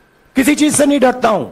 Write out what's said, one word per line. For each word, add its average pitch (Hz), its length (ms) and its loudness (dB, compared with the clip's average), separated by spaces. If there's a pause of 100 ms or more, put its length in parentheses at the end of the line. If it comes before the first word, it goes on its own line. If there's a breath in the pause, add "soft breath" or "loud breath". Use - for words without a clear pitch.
(360)
किसी 269 180 2
चीज 294 220 0
से 285 100 2
नहीं 285 140 2
डरता 247 280 0
हूं। 175 240 -2